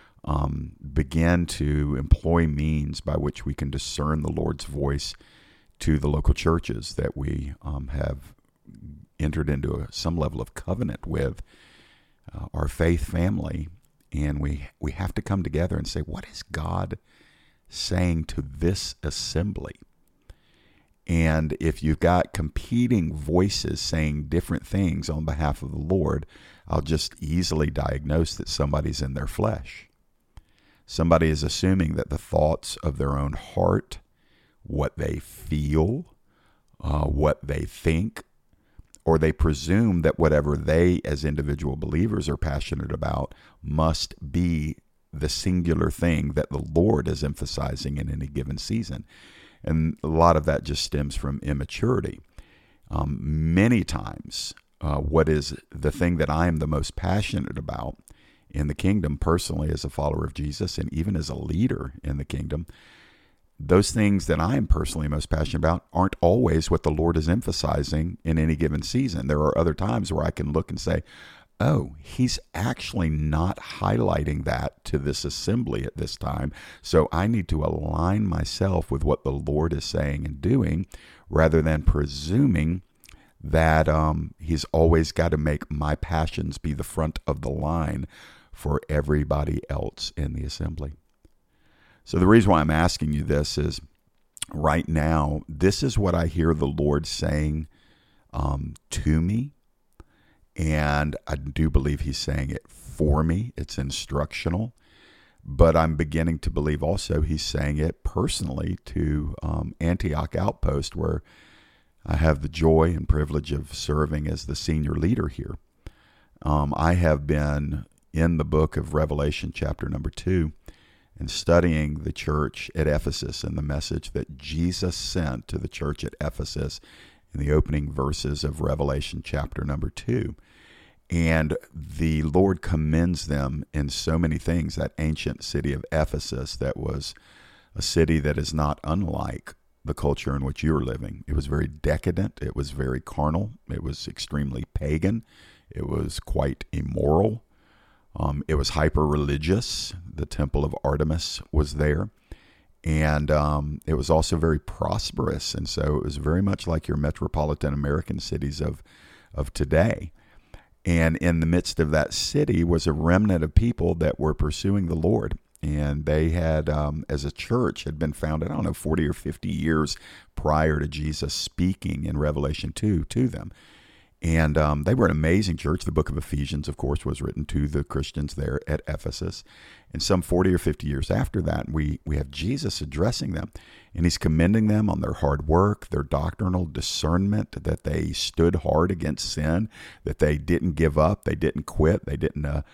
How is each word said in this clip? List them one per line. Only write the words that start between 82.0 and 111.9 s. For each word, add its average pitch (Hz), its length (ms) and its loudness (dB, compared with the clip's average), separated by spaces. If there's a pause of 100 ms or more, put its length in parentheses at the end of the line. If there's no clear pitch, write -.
that, 78 460 4
um, 78 520 2
he's 78 320 -2
always 80 400 6
gotta 82 260 2
make 76 340 -2
my 76 240 0
passions 80 600 -2
be 78 160 -4
the 71 100 -4
front - 440 -4
of 69 140 -2
the 67 80 -4
line 73 560 -2 (460)
for - 380 -2
everybody 73 800 0
else - 480 -6
in 69 160 -4
the 69 100 -6
assembly." 73 500 -8 (1080)
So - 140 -2
the 90 100 6
reason 101 240 10
why 80 100 6
I'm 76 100 2
asking 78 420 2
you 73 100 0
this 73 340 0
is 73 220 -2 (720)
right 78 360 2
now, 76 600 2
this 82 360 2
is 127 140 0
what 95 180 2
I 85 100 2
hear 82 280 2
the 73 140 2
Lord 73 380 0
saying, 76 640 -2 (640)
um, 71 400 -4 (160)
to 78 320 2
me. 110 300 -2 (1040)
And 76 600 2 (100)
I 76 100 -4
do 71 340 0
believe 71 320 2
he's 71 160 -2
saying 71 320 -2
it - 180 -6
for 76 560 0
me. 92 320 0
It's - 220 -8
instructional. 76 960 -4 (720)
But 80 320 6
I'm 80 180 4
beginning 80 440 0
to - 100 -4
believe 76 340 0
also 80 380 -2
he's 78 240 -2
saying 73 320 -2
it 80 260 -2
personally 82 800 -2
to, 76 560 -2
um, 78 380 -4
Antioch 80 560 0
Outpost, - 640 -2
where 78 260 -2 (800)